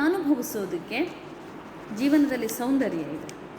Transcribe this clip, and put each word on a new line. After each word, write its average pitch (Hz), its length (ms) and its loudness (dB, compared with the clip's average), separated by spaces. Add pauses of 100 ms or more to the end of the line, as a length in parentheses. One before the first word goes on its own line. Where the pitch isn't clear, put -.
ಅನುಭವಿಸೋದಕ್ಕೆ, 254 1120 0 (880)
ಜೀವನದಲ್ಲಿ 262 500 4
ಸೌಂದರ್ಯ 240 500 2
ಇದೆ, 151 440 -8 (160)